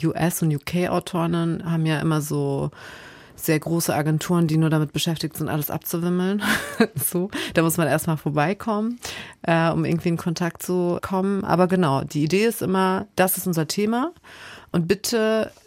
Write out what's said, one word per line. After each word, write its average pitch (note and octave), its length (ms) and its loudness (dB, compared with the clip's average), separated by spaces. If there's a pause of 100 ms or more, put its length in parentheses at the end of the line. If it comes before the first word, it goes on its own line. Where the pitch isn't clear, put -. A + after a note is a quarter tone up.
U D#3+ 80 2
S E3+ 300 0
und D#3 120 4
U-K-Autorinnen E3+ 1160 -2
haben D#3+ 160 0
ja D#3 140 0
immer D#3 200 2
so D3 500 -2 (680)
sehr D#3 220 0
große E3 360 0
Agenturen, D#3 540 2
die D#3 80 2
nur D#3+ 140 4
damit D#3 220 2
beschäftigt D#3 440 -2
sind, D3+ 120 -4
alles D3 220 -2
abzuwimmeln. F3+ 720 -2 (360)
<laughs> - 40 4 (120)
So, F3+ 360 -2 (240)
da E3+ 80 4
muss E3 140 2
man E3+ 100 2
erstmal D#3 300 2
vorbeikommen, G#3 840 -2 (440)
äh, E3 280 4
um D#3 140 0
irgendwie D#3+ 240 0
in E3+ 80 2
Kontakt E3+ 460 -4
zu F3+ 400 0
kommen. F#3+ 420 -2
Aber F3+ 240 4
genau, E3 340 2
die C#3+ 220 -2
Idee F#3 200 2
ist A#3 180 0
immer, F#3+ 520 0
das F#3 220 2
ist F#3 100 -8
unser D#3+ 220 0
Thema A#3 440 0 (600)
und E3 160 2
bitte, A3 640 0 (140)